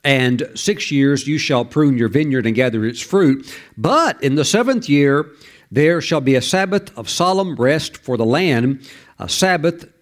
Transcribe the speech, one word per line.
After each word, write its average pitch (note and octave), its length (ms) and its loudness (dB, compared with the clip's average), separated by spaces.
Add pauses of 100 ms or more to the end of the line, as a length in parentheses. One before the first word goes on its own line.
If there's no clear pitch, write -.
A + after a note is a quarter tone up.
and B2+ 500 2
six - 380 -4
years C#3 340 2
you D3 120 -2
shall B2+ 260 0
prune C#3+ 340 2
your A2+ 120 2
vineyard C3 360 -2
and A2+ 80 0
gather A2+ 320 0
its A#2 140 -6
fruit. D3+ 500 0 (280)
But A#3+ 440 0
in C#3 140 0
the D3+ 100 0
seventh A#3 440 0
year C#3+ 420 2 (400)
there D#3 300 2
shall D#3 200 -2
be C3 140 2
a B2 60 2
Sabbath F#3+ 540 -2
of A2 140 -12
solemn F#3 460 -2
rest C3+ 420 0
for B2+ 180 -6
the A2+ 100 0
land, C3 640 0 (300)
a - 120 -10
Sabbath E3+ 580 -2 (140)